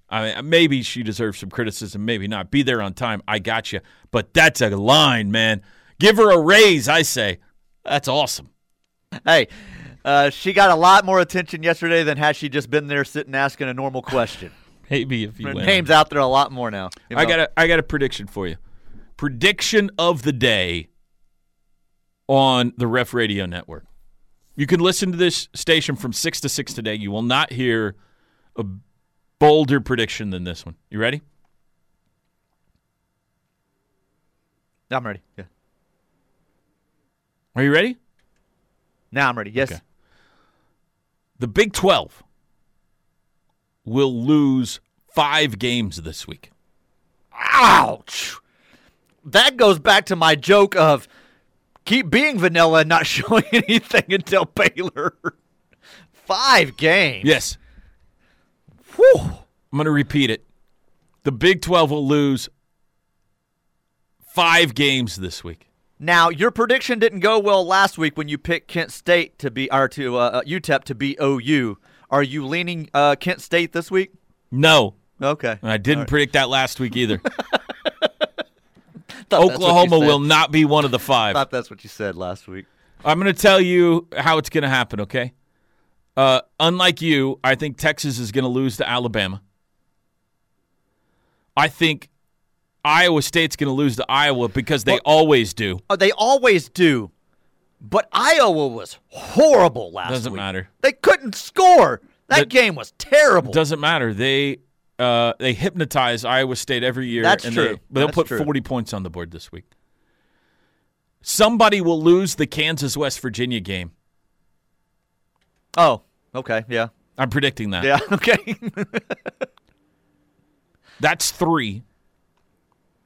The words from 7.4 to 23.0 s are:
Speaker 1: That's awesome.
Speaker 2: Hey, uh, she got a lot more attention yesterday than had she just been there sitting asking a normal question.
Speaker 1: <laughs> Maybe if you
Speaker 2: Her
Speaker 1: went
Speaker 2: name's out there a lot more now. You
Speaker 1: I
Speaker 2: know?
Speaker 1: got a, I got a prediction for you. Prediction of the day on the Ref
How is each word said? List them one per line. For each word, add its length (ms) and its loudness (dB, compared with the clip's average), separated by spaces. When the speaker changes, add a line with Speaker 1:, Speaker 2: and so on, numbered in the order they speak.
Speaker 1:
That's 240 -4
awesome. 400 -4
Speaker 2:
Hey, 220 4
uh, 260 2
she 240 -6
got 160 6
a 60 4
lot 280 6
more 160 2
attention 420 -4
yesterday 420 0
than 120 -2
had 200 0
she 120 -8
just 220 -6
been 160 -2
there 180 -2
sitting 300 -10
asking 340 -4
a 60 -8
normal 260 -8
question. 520 -6
Speaker 1:
<laughs> 200 -18
Maybe 340 -4
if 160 -14
you 80 -10
Speaker 2:
Her 60 -8
Speaker 1:
went 120 -6
Speaker 2:
name's 240 2
out 180 6
there 120 -2
a 60 2
lot 260 0
more 180 -8
now. 180 -8
You 80 -8
Speaker 1:
I 60 4
Speaker 2:
know? 40 0
Speaker 1:
got 120 0
a, 100 -2
I 60 4
got 140 2
a 20 0
prediction 460 -6
for 180 -8
you. 100 -10
Prediction 800 -2
of 240 0
the 100 -2
day 560 -2
on 500 2
the 80 -4
Ref 260 -2